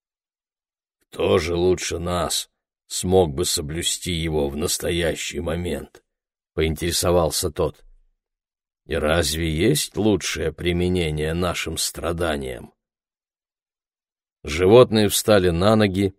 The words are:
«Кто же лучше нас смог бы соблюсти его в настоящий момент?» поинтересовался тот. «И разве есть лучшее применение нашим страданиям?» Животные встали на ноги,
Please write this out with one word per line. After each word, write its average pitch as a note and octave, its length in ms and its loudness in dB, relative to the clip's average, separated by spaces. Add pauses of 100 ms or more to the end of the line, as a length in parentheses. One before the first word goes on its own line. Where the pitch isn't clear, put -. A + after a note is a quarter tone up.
(1000)
«Кто F#2+ 400 0
же E2+ 160 -4
лучше F2 440 0
нас F2 500 -4 (360)
смог F2+ 480 2
бы D2 100 -2
соблюсти D#2+ 680 -4
его D#2+ 360 -2
в C#2 80 -8
настоящий D#2+ 840 -4
момент?» D#2+ 640 -6 (500)
поинтересовался E2 960 0
тот. - 340 -4 (1000)
«И - 80 -6
разве D#2 580 0
есть G#2+ 460 0
лучшее F2 540 0
применение E2+ 840 -2
нашим E2 440 -4
страданиям?» D#2 960 -6 (1700)
Животные G2+ 680 6
встали F#2+ 400 4
на F#2 260 4
ноги, G2 440 2